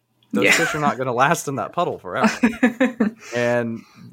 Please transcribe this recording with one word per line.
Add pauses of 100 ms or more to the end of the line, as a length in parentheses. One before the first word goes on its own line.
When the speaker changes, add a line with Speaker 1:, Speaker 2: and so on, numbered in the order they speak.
(320)
Speaker 1:
Those
Speaker 2:
Yeah.
Speaker 1:
fish
are
not
gonna
last
in
that
puddle
forever. (300)
Speaker 2:
<laughs> (200)
Speaker 1:
And (320)